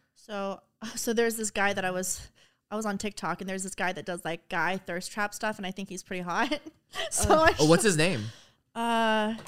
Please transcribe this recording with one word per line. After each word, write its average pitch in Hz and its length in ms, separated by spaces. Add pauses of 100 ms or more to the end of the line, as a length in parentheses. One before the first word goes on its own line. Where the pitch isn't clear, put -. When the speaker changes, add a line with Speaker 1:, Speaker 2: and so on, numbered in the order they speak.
(140)
Speaker 1:
So, 196 480 (200)
<laughs> 226 140
so - 160
there's 226 240
this 220 140
guy 202 240
that 190 100
I 185 60
was, 185 300 (480)
I - 60
was 214 100
on 202 140
TikTok, 180 420
and 190 80
there's 190 140
this 190 140
guy 185 160
that 196 140
does, 175 180
like, 170 240
guy 170 300
thirst 180 340
trap 208 220
stuff, 214 240
and 202 80
I 185 40
think 196 180
he's 180 140
pretty 180 200
hot. 208 360 (300)
<laughs> - 220
So - 240
Speaker 2:
Uh. 311 80
Speaker 1:
I 320 180
Speaker 3:
Oh, 156 60
what's 170 180
his 190 120
name? 151 280 (500)
Speaker 1:
Uh, 226 600 (140)